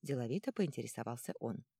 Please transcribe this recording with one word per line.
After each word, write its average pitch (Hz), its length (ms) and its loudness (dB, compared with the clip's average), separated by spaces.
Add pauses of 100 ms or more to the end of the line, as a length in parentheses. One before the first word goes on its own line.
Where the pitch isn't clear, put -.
деловито 139 500 2
поинтересовался 123 880 0
он. 113 240 -2 (160)